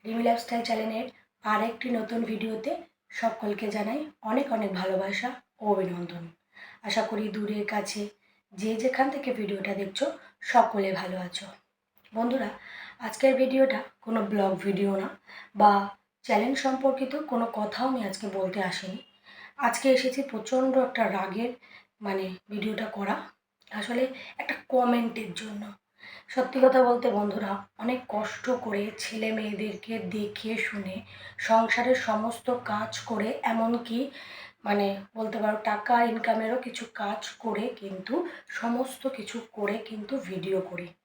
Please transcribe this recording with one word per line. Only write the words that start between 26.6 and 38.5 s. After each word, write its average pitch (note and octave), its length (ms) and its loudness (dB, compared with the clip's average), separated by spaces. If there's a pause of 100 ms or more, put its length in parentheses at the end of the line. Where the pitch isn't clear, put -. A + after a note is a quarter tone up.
কথা C4 140 10 (100)
বলতে A#3+ 180 4 (100)
বন্ধুরা, G#3 340 0 (320)
অনেক B3+ 160 0 (140)
কষ্ট G#3+ 320 -4 (180)
করে G3+ 200 -2 (200)
ছেলে A3 340 -2
মেয়েদেরকে G#3+ 560 -4 (220)
দেখে G#3 360 -4 (160)
শুনে F#3+ 280 -6 (520)
সংসারের A3+ 500 6 (100)
সমস্ত A3 400 -2 (240)
কাজ G#3+ 200 -2 (180)
করে, G#3+ 180 0 (240)
এমনকি, A#3 480 0 (680)
মানে, G3+ 200 4 (300)
বলতে A3 260 -4
পারো G#3+ 140 2 (120)
টাকা - 260 2 (160)
ইনকামেরও A3 540 0
কিছু - 180 -8 (180)
কাজ G#3+ 200 -4 (220)
করে G#3+ 200 -2 (180)
কিন্তু G3 320 -6 (460)